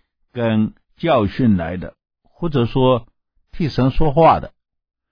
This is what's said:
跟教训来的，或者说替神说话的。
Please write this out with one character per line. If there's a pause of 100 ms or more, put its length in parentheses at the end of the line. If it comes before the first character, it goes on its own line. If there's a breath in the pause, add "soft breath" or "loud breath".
(320)
跟 (220)
教
训
来
的， (280)
或
者
说 (440)
替
神
说
话
的。 (580)